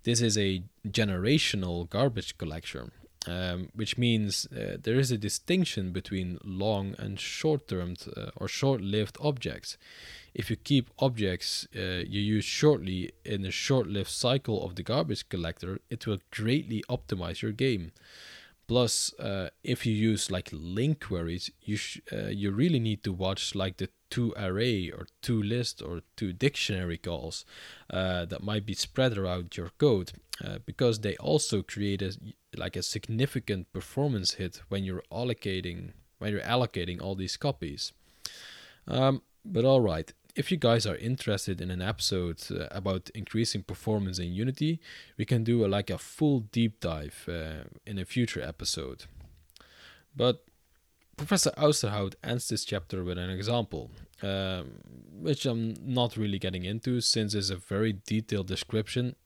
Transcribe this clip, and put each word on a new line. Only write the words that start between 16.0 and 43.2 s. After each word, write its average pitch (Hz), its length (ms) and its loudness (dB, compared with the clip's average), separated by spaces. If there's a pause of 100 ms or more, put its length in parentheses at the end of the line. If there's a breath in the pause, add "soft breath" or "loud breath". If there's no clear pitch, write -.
will 104 120 0 (120)
greatly 110 600 0
optimize 90 500 -4
your 113 120 -2
game. 107 400 0 (720 loud breath)
Plus, 120 540 4
uh, 98 300 -2 (120)
if - 240 0
you 110 80 4
use, 107 380 4
like, 90 180 -2
LINQ 95 500 0
queries, 87 500 -2 (120)
you 104 140 -2
sh-, - 240 -6 (120)
uh, 104 160 -4
you 101 220 0
really 135 300 4
need 110 240 0
to 101 80 0
watch, 92 420 -2
like, 95 240 0
the 95 100 -2 (220)
to 117 260 0
array 101 540 0
or 87 160 -10 (160)
to 117 200 2
list 117 400 0
or 87 180 -6 (140)
to 95 180 -2
dictionary 92 640 0
calls, 80 480 -6 (460 loud breath)
uh, 92 340 0
that 87 200 -6
might 104 200 0
be 101 100 -4
spread 127 440 2
around 90 380 -2
your 85 220 -6
code, 110 340 4 (320)
uh, 98 200 -6
because 113 360 2
they 104 160 -2
also 147 460 2
create 101 380 -2
a, 95 120 -2 (440)
like, - 200 -6
a 90 60 -2
significant 110 880 -2
performance 113 640 0
hit - 340 -6
when 98 160 -2
you're 92 260 -4
allocating, 92 840 -4 (260)
when 104 140 -2
you're 101 100 0
allocating 92 600 0
all 95 140 -2
these 95 200 -4
copies. - 560 -4 (920 loud breath)
Um, 135 360 4 (220)
but 117 200 2
all 135 160 8
right, 82 320 0 (240)
if 143 160 0
you 175 60 2
guys 113 280 6
are 92 100 0
interested 104 640 -2
in 90 120 -2
an 90 100 -2
episode, 90 580 0 (120)
uh, 87 180 -4
about 95 460 -2
increasing 110 480 0